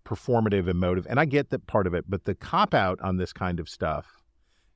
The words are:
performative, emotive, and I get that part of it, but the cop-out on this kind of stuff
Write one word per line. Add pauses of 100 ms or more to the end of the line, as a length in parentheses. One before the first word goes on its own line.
performative,
emotive,
and
I
get
that
part
of
it,
but
the
cop-out
on
this
kind
of
stuff (540)